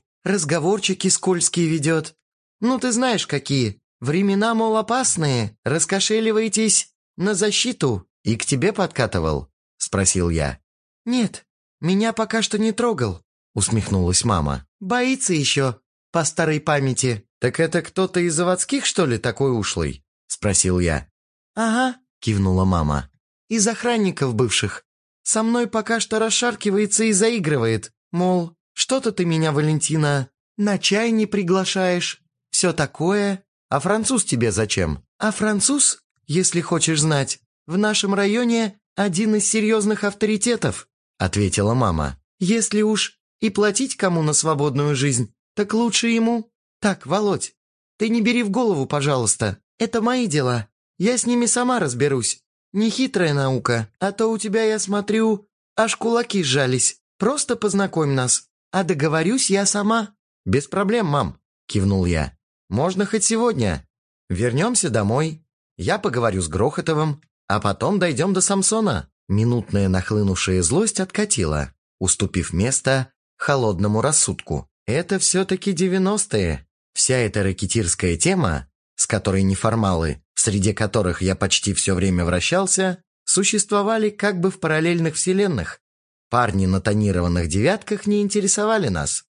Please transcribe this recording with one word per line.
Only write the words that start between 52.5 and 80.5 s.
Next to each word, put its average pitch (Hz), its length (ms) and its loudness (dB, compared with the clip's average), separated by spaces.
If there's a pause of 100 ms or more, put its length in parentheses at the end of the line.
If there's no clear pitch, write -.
Нехитрая 202 600 0
наука, 127 560 0 (100)
а 196 120 0
то 220 160 0
у 226 100 0
тебя, 214 260 -2
я 214 160 2
смотрю, 208 680 0 (280)
аж 220 200 0
кулаки 233 480 0
сжались. 127 580 0 (160)
Просто 254 380 0
познакомь 190 560 0
нас, 127 360 0 (240)
а 190 120 0
договорюсь 160 680 0
я 196 160 2
сама». 214 480 0 (320)
«Без 123 220 0
проблем, 202 400 0
мам», 135 320 -2 (280)
кивнул 98 380 2
я. 80 320 0 (320)
«Можно 180 360 0
хоть 220 180 -2
сегодня. 165 640 0 (420)
Вернемся 131 600 0
домой. 123 560 0 (320)
Я 139 220 -2
поговорю 113 420 0
с 85 60 -2
Грохотовым, 147 760 -2 (260)
а 208 120 0
потом 180 400 0
дойдем 170 340 0
до 185 80 0
Самсона». 196 680 0 (180)
Минутная 104 600 0
нахлынувшая 92 760 0
злость 175 380 0
откатила, 90 760 -2 (260)
уступив 92 540 -2
место 131 580 0 (260)
холодному 107 640 0
рассудку. 104 680 -2 (160)
Это 165 320 -2
все-таки 190 560 -2
девяностые. 180 920 0 (260)
Вся - 240 0
эта 107 260 0
рэкетирская 92 760 0
тема, 117 520 0 (260)
с - 120 -2
которой 95 340 0
неформалы, 95 840 0 (120)
среди 101 380 0